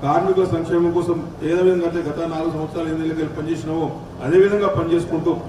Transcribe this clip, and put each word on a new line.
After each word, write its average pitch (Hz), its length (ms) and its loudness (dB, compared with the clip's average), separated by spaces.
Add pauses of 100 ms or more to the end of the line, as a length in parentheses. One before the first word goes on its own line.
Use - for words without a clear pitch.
కార్మికుల 185 420 2
సంక్షేమం 170 460 2
కోసం 170 260 0 (260)
ఏ 156 100 0 (140)
విధంగా 180 200 2
అయితే 165 220 -2
గత 143 100 -6 (140)
నాలుగు 160 220 -2
సంవత్సరాలు, 160 340 -4
ఎనిమిదేళ్ళకి 160 480 -4
పనిచేసినామో 160 480 -4 (400)
అదే 156 120 4
విధంగా 202 420 4
పనిచేసుకుంటూ 165 540 0 (160)